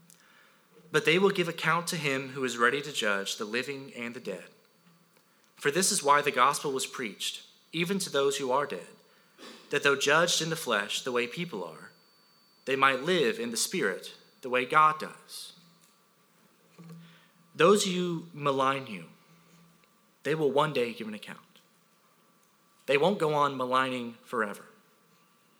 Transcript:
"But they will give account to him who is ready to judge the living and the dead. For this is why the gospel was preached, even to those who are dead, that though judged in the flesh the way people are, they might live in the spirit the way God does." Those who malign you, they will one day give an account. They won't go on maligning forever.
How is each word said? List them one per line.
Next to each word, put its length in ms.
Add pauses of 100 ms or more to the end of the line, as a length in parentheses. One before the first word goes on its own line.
(920)
"But 140
they 140
will 120
give 180
account 400
to 80
him 340
who 140
is 140
ready 240
to 100
judge 440
the 80
living 500
and 200
the 60
dead. 300 (1040)
For 140
this 220
is 100
why 200
the 80
gospel 420
was 140
preached, 560 (300)
even 280
to 100
those 280
who 120
are 160
dead, 220 (840)
that 140
though 120
judged 460
in 80
the 60
flesh 460
the 100
way 140
people 380
are, 260 (760)
they 120
might 260
live 380
in 100
the 60
spirit 560 (300)
the 80
way 160
God 320
does." 560 (2000)
Those 300
who 500
malign 520
you, 200 (1160)
they 100
will 180
one 220
day 180
give 160
an 60
account. 460 (1200)
They 140
won't 200
go 140
on 240
maligning 680
forever. 400 (920)